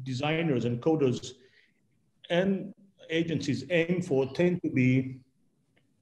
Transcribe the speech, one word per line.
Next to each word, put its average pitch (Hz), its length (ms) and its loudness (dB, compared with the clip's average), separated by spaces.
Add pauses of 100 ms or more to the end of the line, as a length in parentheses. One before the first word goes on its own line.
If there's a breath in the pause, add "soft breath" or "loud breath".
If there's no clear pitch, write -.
designers 131 640 -2
and 120 160 -2
coders 143 520 0 (1000)
and 190 420 0 (380)
agencies 160 580 -2
aim 175 320 2
for 135 320 0
tend 180 300 0
to 156 80 -2
be, 127 480 2 (840)